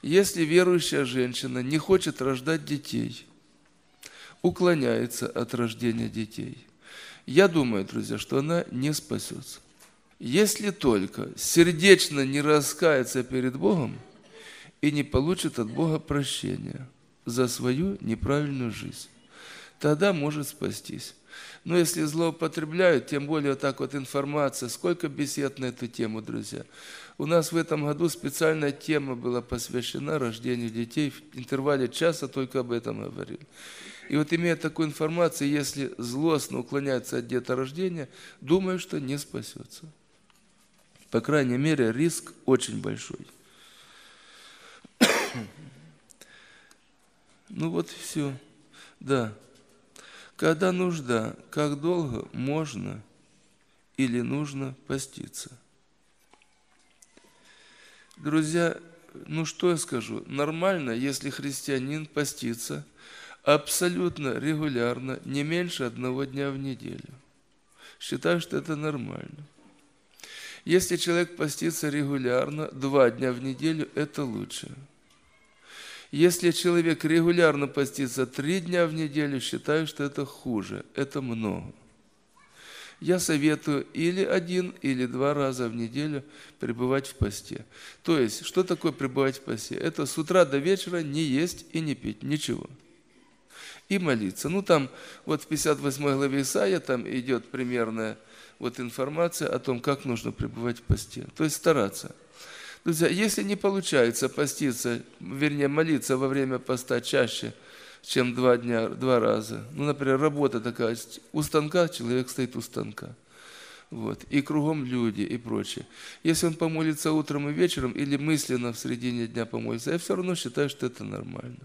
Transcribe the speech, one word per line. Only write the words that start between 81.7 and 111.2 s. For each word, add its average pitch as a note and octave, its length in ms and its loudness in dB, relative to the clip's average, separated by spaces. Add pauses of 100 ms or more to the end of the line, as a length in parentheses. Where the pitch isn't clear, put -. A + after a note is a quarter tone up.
Я E3+ 180 2
советую D3+ 760 2
или F3+ 280 0
один, F3+ 600 0
или B2+ 240 2
два B2+ 260 0
раза C3+ 360 0
в A2+ 60 -4
неделю C3 480 -4 (360)
пребывать B2+ 480 0
в - 80 -12
посте. - 500 -4 (380)
То E3 160 4
есть, A#2+ 260 0
что - 180 2
такое E3+ 300 0
пребывать C3+ 460 0
в - 20 -14
посте? - 360 -6
Это D#3 280 -2
с C3+ 140 -4
утра F3 260 6
до C#3 140 2
вечера F3 440 0
не D3 200 -2
есть D#3 500 0
и E3 80 -2
не D3+ 140 -2
пить, A2 280 -6
ничего. C#3+ 460 -2 (1200)
И G3 100 2
молиться. B2 520 0
Ну, F#3+ 120 0
там D3+ 280 4 (340)
вот D#3 180 0
в - 40 -16
пятьдесят D3+ 320 2
восьмой C#3+ 360 0
главе C#3 280 2
Исаия G3 360 2
там B2+ 300 -2
идет B2 420 -2
примерная A2+ 680 -2 (400)
вот B2 200 -6
информация C#3+ 720 -2
о B2+ 100 0
том, B2+ 220 -2
как C#3+ 240 -2
нужно A#2 260 -2
пребывать A#2+ 480 -4
в - 40 -20
посте. - 440 -2 (100)
То D#3 80 0
есть D3+ 120 -2
стараться. C3 580 2 (720)
Друзья, E3 240 4
если G3+ 340 2
не G3+ 140 0
получается D3+ 720 2
поститься, B2+ 720 -2 (180)
вернее, C#3+ 480 0
молиться C#3+ 500 2
во C3+ 100 2
время C3 300 0
поста B2 420 -2
чаще, A#2+ 540 0 (480)
чем B2 320 2
два B2 220 6
дня, A#2 320 0
два B2+ 320 2
раза. A2 540 0
Ну, C#3+ 100 -4
например, C3+ 340 2
работа C#3+ 400 2
такая, A#2 380 -2 (360)